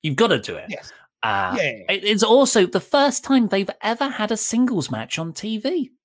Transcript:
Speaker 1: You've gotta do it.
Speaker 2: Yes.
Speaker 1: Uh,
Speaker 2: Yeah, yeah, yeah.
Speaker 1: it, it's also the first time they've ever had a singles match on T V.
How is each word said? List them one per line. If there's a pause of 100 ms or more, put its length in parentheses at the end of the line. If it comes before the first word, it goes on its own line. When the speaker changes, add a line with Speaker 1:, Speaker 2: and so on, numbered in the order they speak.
Speaker 1:
You've
gotta
do
it.
Speaker 2:
Yes. (300)
Speaker 1:
Uh,
Speaker 2:
Yeah,
yeah, (180)
yeah.
Speaker 1:
it,
it's
also
the
first
time
they've (120)
ever
had
a
singles
match
on
T
V. (140)